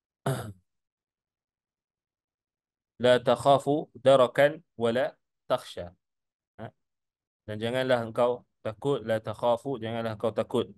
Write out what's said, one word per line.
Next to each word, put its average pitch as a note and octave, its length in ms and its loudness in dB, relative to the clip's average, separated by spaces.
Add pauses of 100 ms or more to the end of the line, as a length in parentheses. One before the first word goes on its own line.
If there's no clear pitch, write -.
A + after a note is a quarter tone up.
(260)
<clears throat> A#2+ 280 -6 (2500)
La B2 140 6
takhafu C3+ 720 2 (140)
darakan C#3 580 4 (200)
wa A#2 140 2
la C3+ 100 0 (440)
takhsha. A#2+ 360 -6 (760)
Ha? A2 40 -14 (840)
Dan G#2+ 120 -10
janganlah B2 480 0
engkau A#2+ 240 0 (320)
takut, C3 360 -4 (100)
la A2+ 100 0
takhafu, A#2 520 -2 (120)
janganlah A2+ 320 -6
engkau A2 160 -2
takut. A2 360 -2 (120)